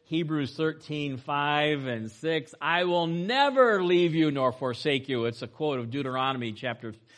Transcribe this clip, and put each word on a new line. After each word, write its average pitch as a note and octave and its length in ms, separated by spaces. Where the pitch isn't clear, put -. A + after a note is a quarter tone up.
Hebrews D#3 500
thirteen D3+ 600
five D3 680
and A#2 240
six, D#3 500
"I E3+ 260
will F3 200
never A#3 800
leave F3 320
you D#3 160
nor C3 200
forsake C3 560
you." A#2+ 180
It's A#2 180
a A#2 40
quote D3+ 300
of A#2 140
Deuteronomy C3 640
chapter, A2+ 420